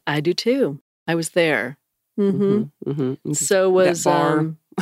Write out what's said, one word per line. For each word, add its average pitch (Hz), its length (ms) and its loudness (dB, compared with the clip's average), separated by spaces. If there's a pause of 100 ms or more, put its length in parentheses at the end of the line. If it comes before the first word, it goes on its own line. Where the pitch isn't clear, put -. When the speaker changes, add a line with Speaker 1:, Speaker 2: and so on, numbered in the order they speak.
Speaker 1:
I 151 140 -2
do 165 120 0
too. 226 480 -2 (260)
I 165 80 -2
was 165 160 -4
there. 147 460 0 (420)
Mm-hmm. 196 720 0
Speaker 2:
Mm-hmm, - 0 - (120)
mm-hmm. 135 320 -4
Speaker 1:
So 190 300 0
Speaker 2:
That 190 60 2
Speaker 1:
was, 180 340 2
Speaker 2:
bar-, 147 340 2
Speaker 1:
um, 160 200 -2 (240)